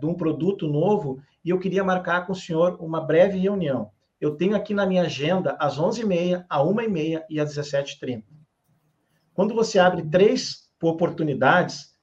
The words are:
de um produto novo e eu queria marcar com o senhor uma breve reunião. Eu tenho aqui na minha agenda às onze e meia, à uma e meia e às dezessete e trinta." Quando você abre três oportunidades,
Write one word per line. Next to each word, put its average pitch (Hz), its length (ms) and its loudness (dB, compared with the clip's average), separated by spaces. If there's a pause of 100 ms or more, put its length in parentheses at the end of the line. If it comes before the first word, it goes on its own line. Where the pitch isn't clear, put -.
de 147 60 -4
um 175 80 -2
produto 165 520 -2
novo 151 540 0 (240)
e 165 60 -4
eu 180 80 2
queria 190 260 -2
marcar 180 420 0
com 190 60 -4
o 180 40 -6
senhor 175 440 0
uma 160 180 -6
breve 170 400 4
reunião. 170 520 -2 (280)
Eu 147 180 -2
tenho 196 200 2
aqui 208 160 -4
na 196 140 0
minha 185 160 2
agenda 147 580 0
às 135 180 -2
onze 214 220 0
e 220 60 -2
meia, 180 420 0
à 147 140 0
uma 202 200 2
e 220 60 -2
meia 160 400 -2
e 156 100 -6
às 147 120 -2
dezessete 139 460 -4
e - 40 -20
trinta." 117 320 -8 (1000)
Quando 214 200 0
você 220 240 2
abre 180 300 4
três 208 600 2 (120)
oportunidades, 160 1200 0